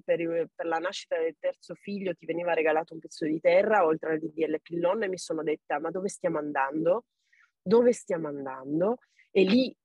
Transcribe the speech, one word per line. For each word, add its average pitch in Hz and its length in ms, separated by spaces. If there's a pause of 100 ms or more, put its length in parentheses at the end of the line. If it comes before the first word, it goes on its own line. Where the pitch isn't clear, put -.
per, 165 520
per 170 120
la 165 120
nascita 180 400
del 165 200
terzo - 360
figlio 196 400
ti - 100
veniva 170 300
regalato 160 400
un 160 60
pezzo - 260
di 156 120
terra, 190 460
oltre 156 280
al 160 60
D 156 140
D 160 140
L 156 160
Pillon, 170 400
e 196 60
mi 185 100
sono 160 240
detta: 156 360
"Ma 160 120
dove 175 180
stiamo 165 300
andando? 147 680 (560)
Dove 233 320
stiamo 165 340
andando?" 143 720 (360)
E 190 120
lì 233 280 (120)